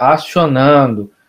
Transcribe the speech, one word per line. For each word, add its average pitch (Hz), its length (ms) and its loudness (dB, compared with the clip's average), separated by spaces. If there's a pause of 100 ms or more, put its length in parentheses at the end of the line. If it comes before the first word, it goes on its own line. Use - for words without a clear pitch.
acionando, 135 1120 0 (160)